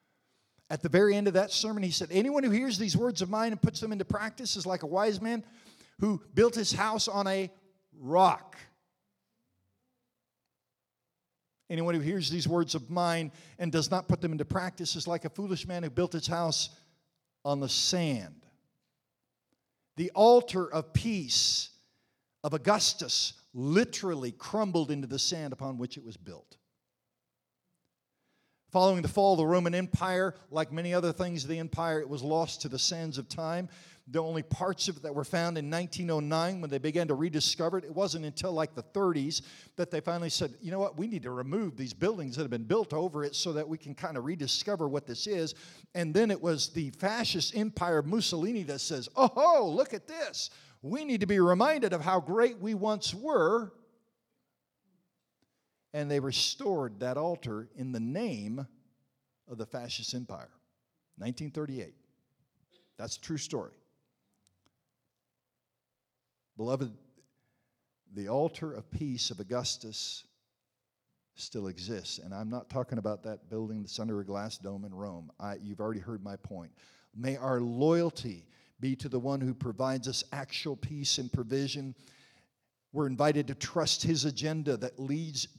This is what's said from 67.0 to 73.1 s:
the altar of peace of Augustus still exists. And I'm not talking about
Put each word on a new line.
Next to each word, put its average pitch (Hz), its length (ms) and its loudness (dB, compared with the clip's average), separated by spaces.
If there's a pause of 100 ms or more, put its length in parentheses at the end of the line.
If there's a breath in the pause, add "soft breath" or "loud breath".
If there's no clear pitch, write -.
the 98 160 -8
altar 156 420 -2
of 107 180 -12
peace 135 400 -6
of 104 120 -10
Augustus 113 800 -6 (1120)
still 101 320 -8
exists. 90 500 -8
And 95 160 -14
I'm 107 160 -8
not 120 200 -8
talking 127 280 -4
about 104 260 -4